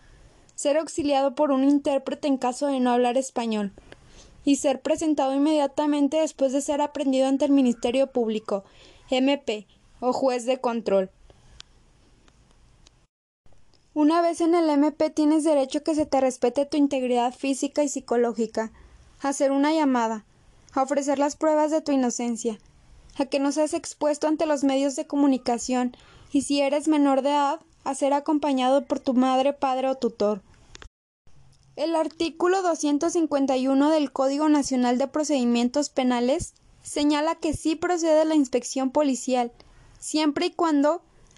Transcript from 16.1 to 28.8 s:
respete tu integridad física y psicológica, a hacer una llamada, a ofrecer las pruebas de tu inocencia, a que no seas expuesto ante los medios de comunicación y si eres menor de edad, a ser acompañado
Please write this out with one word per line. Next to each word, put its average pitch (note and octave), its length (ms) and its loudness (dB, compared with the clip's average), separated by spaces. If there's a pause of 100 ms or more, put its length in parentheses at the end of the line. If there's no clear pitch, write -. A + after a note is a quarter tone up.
respete B3+ 460 0
tu D#4 100 -4
integridad B3+ 560 0
física C#4 500 -2
y C#4 60 -2
psicológica, A#3 840 -2 (500)
a C#4 80 -2
hacer C#4 220 0
una C#4+ 220 2
llamada, B3 520 0 (480)
a C4+ 100 0
ofrecer C#4 340 -2
las C#4+ 200 0
pruebas D#4 340 2
de D#4 100 0
tu D4 100 -4
inocencia, A#3+ 680 -2 (580)
a C#4 80 -2
que C#4 140 -2
no C#4 120 0
seas D4+ 220 0
expuesto D4+ 540 -4
ante D#4 180 0
los D4 180 -2
medios C4+ 320 0
de D4+ 120 -8
comunicación B3+ 880 0 (340)
y C#4+ 120 0
si C#4+ 180 -2
eres C#4+ 260 0
menor C#4+ 360 2
de C#4 80 0
edad, C#4+ 300 0 (220)
a C4+ 120 -6
ser C#4 180 0
acompañado C#4+ 720 0